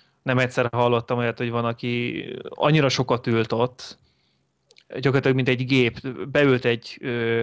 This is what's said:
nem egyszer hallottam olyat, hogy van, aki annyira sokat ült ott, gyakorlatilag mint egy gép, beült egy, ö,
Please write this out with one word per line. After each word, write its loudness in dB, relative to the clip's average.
nem 0
egyszer 0
hallottam 0
olyat, -2
hogy -4
van, -2
aki -4
annyira 4
sokat 0
ült 0
ott, -4
gyakorlatilag 2
mint 0
egy 0
gép, 0
beült 4
egy, -2
ö, -2